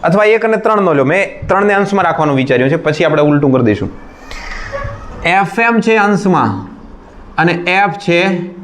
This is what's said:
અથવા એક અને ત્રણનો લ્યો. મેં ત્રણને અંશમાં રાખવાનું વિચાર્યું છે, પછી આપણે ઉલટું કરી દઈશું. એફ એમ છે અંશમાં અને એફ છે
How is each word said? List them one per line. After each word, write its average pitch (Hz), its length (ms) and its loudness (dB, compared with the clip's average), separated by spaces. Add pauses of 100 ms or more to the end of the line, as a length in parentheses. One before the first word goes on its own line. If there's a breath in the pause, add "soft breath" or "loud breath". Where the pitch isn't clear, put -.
અથવા 190 200 2
એક 220 200 2
અને 220 120 2
ત્રણનો 208 360 2
લ્યો. 139 120 2
મેં 170 420 -2
ત્રણને 202 280 2
અંશમાં 196 300 0
રાખવાનું 151 320 0
વિચાર્યું 131 340 2
છે, 160 60 0
પછી 156 280 0
આપણે 151 180 2
ઉલટું 147 300 4
કરી 127 100 2
દઈશું. 101 280 0 (1300 loud breath)
એફ 254 340 0
એમ 233 220 2
છે 220 160 2
અંશમાં 185 720 0 (720)
અને 165 140 2
એફ 180 380 0
છે 175 600 0 (140)